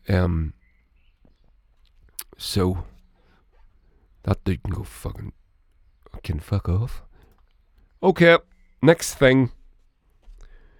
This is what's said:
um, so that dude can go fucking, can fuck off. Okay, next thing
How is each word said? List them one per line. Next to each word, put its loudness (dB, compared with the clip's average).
um, 0
so -2
that -2
dude -4
can -6
go -8
fucking, -14
can -6
fuck -6
off. -4
Okay, 6
next 2
thing 4